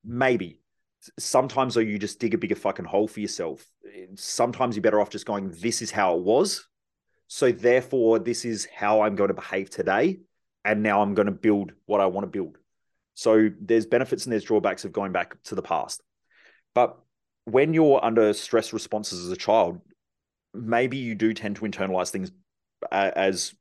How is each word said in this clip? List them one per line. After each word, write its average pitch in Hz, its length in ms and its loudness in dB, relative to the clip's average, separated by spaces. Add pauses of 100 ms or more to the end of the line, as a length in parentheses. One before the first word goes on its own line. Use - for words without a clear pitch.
Maybe. 117 540 -2 (440)
S-, - 160 -20
sometimes, 131 560 0
though, 117 60 2
you 104 180 -2
just 101 200 -8
dig 113 160 -2
a 104 40 2
bigger 101 180 -2
fucking 95 300 -6
hole 104 200 0
for 110 140 -10
yourself. 87 460 -8 (500)
Sometimes 120 600 -2
you're 101 60 -6
better 107 180 4
off 101 100 0
just - 160 -12
going, 98 240 -4
"This 87 300 -4
is 110 100 -8
how 92 260 2
it 90 60 -2
was. 131 440 2 (600)
So 127 260 2
therefore, 123 680 4
this 117 260 -4
is 113 220 -6
how 107 360 2
I'm 104 120 0
going 98 140 2
to 95 60 -8
behave 95 360 -8
today. 104 500 0 (440)
And 107 180 0
now 104 180 2
I'm 101 140 0
gonna 104 160 2
build 101 420 0 (140)
what 101 140 0
I 98 60 4
wanna 95 200 -2
build." 90 320 -8 (560)
So 110 360 4 (100)
there's 110 260 2
benefits 127 380 0
and 127 80 -6
there's 104 120 -2
drawbacks 101 400 0
of 95 80 -10
going 98 200 -4
back 87 320 -6
to - 100 -10
the 95 80 -6
past. - 400 -4 (720)
But 120 240 2 (460)
when 135 280 2
you're 151 320 6
under 113 280 4
stress - 400 -2
responses 104 520 -6
as 87 60 -8
a 92 60 -6
child, 95 440 2 (720)
maybe 120 440 -2
you 120 180 -6
do 110 200 0
tend 101 220 -6
to - 60 -12
internalize 95 480 -4
things 95 220 -8 (580)
a-, 98 260 0
as, 95 440 -2